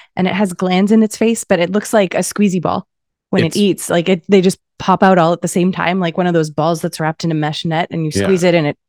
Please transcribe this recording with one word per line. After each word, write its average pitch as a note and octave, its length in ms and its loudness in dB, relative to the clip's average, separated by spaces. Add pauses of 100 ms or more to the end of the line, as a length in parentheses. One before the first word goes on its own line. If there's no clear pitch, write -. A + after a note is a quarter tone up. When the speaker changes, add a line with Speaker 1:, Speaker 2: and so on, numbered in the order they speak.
(160)
Speaker 1:
and F#3 120 0
it - 60 -2
has F#3 200 -2
glands F#3 380 0
in A3 120 6
its G#3+ 140 -2
face, A3+ 260 0
but F#3 160 0
it F3 120 0
looks G#3 220 -2
like G3+ 220 2
a - 40 0
squeezy F#3 420 0
ball - 260 -4 (420)
when F3+ 140 2
Speaker 2:
It's D#3+ 120 -2
Speaker 1:
it - 40 -4
eats. G3+ 300 0
Like, E3+ 200 0
it, F#3 200 0
they F#3+ 120 2
just F3+ 180 0 (200)
pop F#3 240 0
out F#3+ 140 6
all E3+ 160 4
at E3+ 80 -6
the F3+ 60 -4
same F3+ 240 0
time, F3 280 -2
like E3 180 -4
one F3+ 100 0
of F3 60 0
those D#3+ 160 0
balls D#3+ 320 -2
that's - 180 -6
wrapped D#3+ 260 -4
in E3 60 0
a D#3+ 40 -2
mesh D3+ 300 -4
net, E3 260 -2
and E3 140 -4
you D#3 100 -4
Speaker 2:
Yeah. G3 80 0
Speaker 1:
squeeze F#3+ 200 0
it F3 120 4
and E3 100 2
it D3 120 -4 (120)